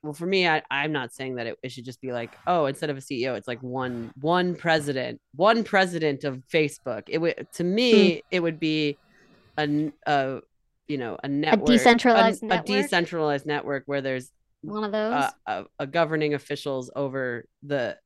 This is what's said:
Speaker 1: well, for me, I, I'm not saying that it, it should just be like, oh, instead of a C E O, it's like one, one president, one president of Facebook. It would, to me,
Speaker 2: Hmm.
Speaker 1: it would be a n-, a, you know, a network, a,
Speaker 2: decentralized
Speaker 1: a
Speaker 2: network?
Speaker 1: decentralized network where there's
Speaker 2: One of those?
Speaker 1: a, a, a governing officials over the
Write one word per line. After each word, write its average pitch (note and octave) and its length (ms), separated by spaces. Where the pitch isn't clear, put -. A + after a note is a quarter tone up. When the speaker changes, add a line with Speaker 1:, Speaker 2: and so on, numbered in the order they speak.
Speaker 1:
well, D3+ 100
for D#3+ 120
me, F#3 220
I, D#3 220
I'm C#3+ 220
not C3 220
saying C3 220
that A#2 120
it, - 160
it B2+ 80
should B2 140
just B2+ 160
be C3 100
like, A#2+ 200
oh, E3+ 200
instead C#3+ 240
of C#3 80
a C3+ 40
C B2 220
E C3+ 60
O, B2 60
it's G2+ 120
like A#2+ 160
one, B2 560
one F3 360
president, C#3+ 640
one G#3+ 300
president E3 640
of C3 260
Facebook. C#3+ 560
It D#3+ 120
would, - 340
to F3 100
me, G#3 520
Speaker 2:
Hmm. - 40
Speaker 1:
it F#3 100
would E3 180
be D#3 380
a D3+ 40
n-, D3+ 320
a, C3+ 360
you D3 100
know, A#2 260
a C3+ 60
network, D#3 400
a, - 20
Speaker 2:
decentralized A#3 720
Speaker 1:
a A3+ 40
Speaker 2:
network? F#3 180
Speaker 1:
decentralized E3+ 800
network C#3+ 400
where C#3+ 160
there's C3 280
Speaker 2:
One G#3 220
of G3+ 80
those? G#3+ 220
Speaker 1:
a, - 200
a, G2 180
a C#3+ 80
governing D#3 460
officials C3+ 640
over C3 500
the C#3 420